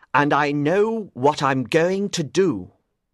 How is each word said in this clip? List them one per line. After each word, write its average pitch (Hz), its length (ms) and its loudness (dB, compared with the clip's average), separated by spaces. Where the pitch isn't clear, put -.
and 143 200 2
I 147 180 0
know 190 640 -2
what 143 300 0
I'm 135 200 0
going 185 460 0
to 170 140 -4
do." 131 480 -2